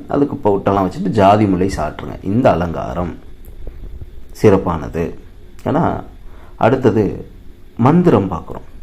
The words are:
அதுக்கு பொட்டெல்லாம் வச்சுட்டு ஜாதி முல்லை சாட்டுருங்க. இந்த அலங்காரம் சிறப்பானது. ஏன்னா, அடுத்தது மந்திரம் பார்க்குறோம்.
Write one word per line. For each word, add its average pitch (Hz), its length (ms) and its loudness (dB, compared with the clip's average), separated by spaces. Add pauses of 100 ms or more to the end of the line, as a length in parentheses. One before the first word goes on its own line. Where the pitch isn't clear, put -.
அதுக்கு 143 400 0
பொட்டெல்லாம் 98 380 2
வச்சுட்டு 175 220 -4
ஜாதி 107 380 4
முல்லை 92 300 0
சாட்டுருங்க. - 460 -8
இந்த 107 280 2
அலங்காரம் 85 760 -4 (1040)
சிறப்பானது. 85 840 0 (460)
ஏன்னா, 123 400 0 (520)
அடுத்தது 110 760 2 (460)
மந்திரம் 131 560 4
பார்க்குறோம். - 340 -10 (160)